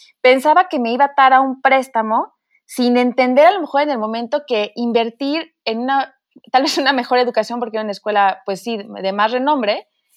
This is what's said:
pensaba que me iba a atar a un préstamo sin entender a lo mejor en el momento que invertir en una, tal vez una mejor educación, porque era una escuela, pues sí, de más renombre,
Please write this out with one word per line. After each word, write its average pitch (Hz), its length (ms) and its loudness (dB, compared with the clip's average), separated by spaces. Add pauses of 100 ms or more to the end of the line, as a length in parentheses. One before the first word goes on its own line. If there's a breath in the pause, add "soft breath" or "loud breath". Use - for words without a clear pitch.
(220 soft breath)
pensaba 302 480 4
que 302 100 -4
me 233 140 -2
iba 277 100 2
a 277 60 4
atar 269 240 4
a 262 80 6
un 269 200 -4
préstamo 262 720 0 (320)
sin 247 300 0
entender 254 520 4
a 370 40 6
lo 403 80 -4
mejor 294 220 -2
en 294 80 -2
el 254 100 -4
momento 226 480 -6
que 208 300 -2
invertir 240 760 -4 (120)
en 226 140 -4
una, 262 360 -4 (340)
tal 254 120 2
vez 294 160 -2
una 277 160 0
mejor 247 260 0
educación, 240 400 -2
porque 226 160 -8
era 220 80 -6
una 208 80 -6
escuela, 202 540 -2
pues 190 160 -6
sí, 233 160 -6
de 202 340 -8
más 214 220 0
renombre, 254 520 -2 (320)